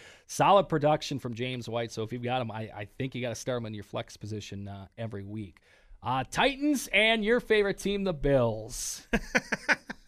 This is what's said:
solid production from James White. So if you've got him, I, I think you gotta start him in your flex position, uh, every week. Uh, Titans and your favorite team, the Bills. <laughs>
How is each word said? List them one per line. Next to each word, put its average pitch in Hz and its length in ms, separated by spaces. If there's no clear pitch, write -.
solid 185 400
production 151 500
from 120 160
James 123 340
White. 117 220
So 113 140
if 104 80
you've 123 100
got 123 180
him, 110 120
I, 110 200
I 104 140
think 131 200
you 120 60
gotta 120 120
start 123 240
him 117 80
in 107 80
your 104 80
flex - 340
position, 101 520
uh, 98 180
every 110 280
week. 104 320
Uh, 127 300
Titans 277 640
and 220 320
your 233 160
favorite 208 380
team, 196 260
the 185 100
Bills. 120 960
<laughs> 233 40